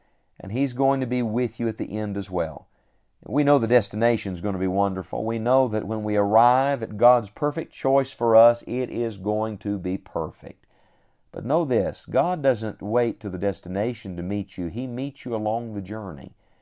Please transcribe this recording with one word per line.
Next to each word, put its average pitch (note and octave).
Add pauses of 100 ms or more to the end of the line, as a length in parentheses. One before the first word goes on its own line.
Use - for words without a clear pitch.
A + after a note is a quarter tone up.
(400)
and F#2+
He's B2+
going C3+
to C3
be B2
with A#2
you A#2
at A2
the -
end G#2
as F#2+
well. E2 (580)
We C#3+
know C#3+
the A2+
destination's A2
gonna F#2+
be F#2
wonderful. F#2+
We A2+
know B2+
that G#2+
when A2
we G#2+
arrive A#2+
at G#2
God's A#2
perfect D3
choice C3+
for A#2
us, A#2
it B2
is A2+
going G#2+
to G#2
be F#2
perfect. - (640)
But -
know D#3
this, G#2
God D#3+
doesn't A2+
wait A#2
till G2+
the F2+
destination G2
to F2
meet G2+
you. F2
He A#2
meets C3
you A#2+
along A2
the G2+
journey. F#2 (280)